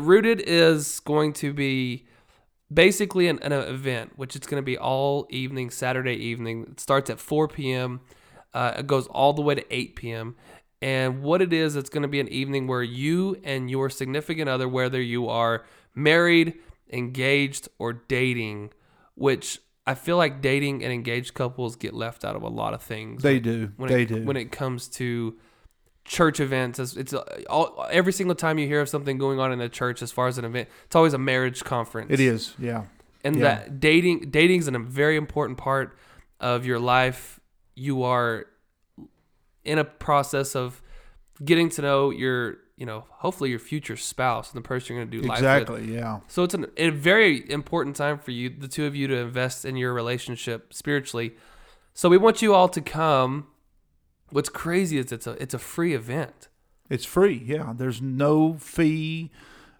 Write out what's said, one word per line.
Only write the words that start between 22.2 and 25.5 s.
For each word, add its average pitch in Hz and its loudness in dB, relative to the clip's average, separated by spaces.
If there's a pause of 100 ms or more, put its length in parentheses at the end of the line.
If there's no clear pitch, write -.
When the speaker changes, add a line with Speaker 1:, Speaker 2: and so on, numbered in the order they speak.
Speaker 1:
out 101 -6
of 107 -8
a 110 -6
lot 110 -6
of 113 -12
things 110 -12
Speaker 2:
They 139 6
Speaker 1:
when, 120 0
Speaker 2:
do. 113 -2
Speaker 1:
when 127 -6
Speaker 2:
They 127 4
Speaker 1:
it, 117 -2
Speaker 2:
do. 113 -4
Speaker 1:
when 135 -2
it 120 -8
comes 127 -6
to 117 -6 (680)